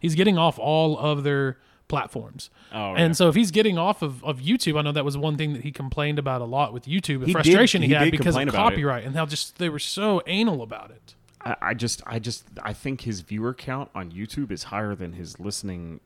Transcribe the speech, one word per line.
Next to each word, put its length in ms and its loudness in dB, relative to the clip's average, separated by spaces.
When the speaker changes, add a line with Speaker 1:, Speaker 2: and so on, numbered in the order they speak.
Speaker 1:
he's 140 0
getting 240 4
off 200 4
all 380 2
of 260 0
their 360 0
platforms. 640 -6
Speaker 2:
Oh, 220 -4
Speaker 1:
And 160 4
Speaker 2:
yeah. 20 0
Speaker 1:
so 160 6
if 60 4
he's 160 4
getting 280 2
off 240 0
of, 220 -6
of 160 -4
YouTube, 380 0
I 40 0
know 100 -2
that 120 0
was 140 -2
one 180 -2
thing 160 -2
that 100 -6
he 80 -8
complained 480 -4
about 220 -2
a 60 -6
lot 260 -2
with 140 -12
YouTube, 340 -2
the 60 -2
Speaker 2:
He 0 -
did, 60 2
Speaker 1:
frustration 500 6
he 60 4
Speaker 2:
he 60 6
Speaker 1:
had 100 6
Speaker 2:
did 80 6
Speaker 1:
because 240 2
of 40 2
Speaker 2:
complain 80 2
about 240 4
it. 40 0
Speaker 1:
copyright 280 0
and 100 -6
how 120 0
just 320 -8
they 100 0
were 100 -4
so 480 0
anal 360 0
about 280 -12
it. 240 -20
Speaker 2:
I, 160 -4
I 140 0
just, 320 -4
I 120 -6
just, 260 -8
I 100 -6
think 300 -8
his 180 -6
viewer 340 -6
count 400 -8
on 160 -10
YouTube 400 -8
is 140 -8
higher 320 -4
than 160 -10
his 260 -14
listening 680 -10